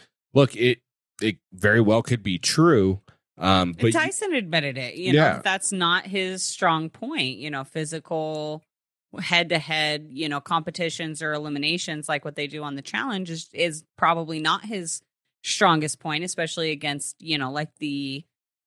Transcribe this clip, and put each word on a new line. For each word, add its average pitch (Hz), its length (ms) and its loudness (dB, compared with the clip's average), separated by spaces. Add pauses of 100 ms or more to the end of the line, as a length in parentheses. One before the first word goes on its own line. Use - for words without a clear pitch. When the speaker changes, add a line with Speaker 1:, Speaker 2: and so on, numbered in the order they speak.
(360)
Speaker 1:
look, 135 200 6
it, 120 260 2 (400)
it 104 160 0 (140)
very 107 300 4
well 110 220 6
could 120 180 -2
be 95 160 -2
true. 101 640 4 (380)
Um, 95 340 4
but 139 180 2
Speaker 2:
Tyson 370 420 0
admitted 160 440 -2
it, 123 180 -10
you - 180 0
know, 147 100 8
Speaker 1:
Yeah. 92 200 2
Speaker 2:
that's 190 280 -2
not 180 340 2
his 190 380 -4
strong 165 480 2
point, 196 480 -4
you 147 100 -8
know, 139 140 -6
physical 156 1000 -6 (600)
head-to-head, 156 880 0
you 151 160 -6
know, 147 140 -4
competitions 165 800 -4
or 156 120 -4
eliminations 151 760 -4
like 147 160 -2
what 147 100 -10
they 147 120 -6
do 151 160 -10
on 143 120 -8
The 139 60 -10
Challenge 196 480 -6
is, 165 240 -10
is 160 300 -4 (140)
probably 165 420 2
not 160 260 0
his 196 360 -8 (420)
strongest 160 560 4
point, 156 240 -4
especially 165 480 -4
against, 147 500 -6
you 156 160 -2
know, 135 140 -2
like, 151 260 -4
the 139 460 -6 (440)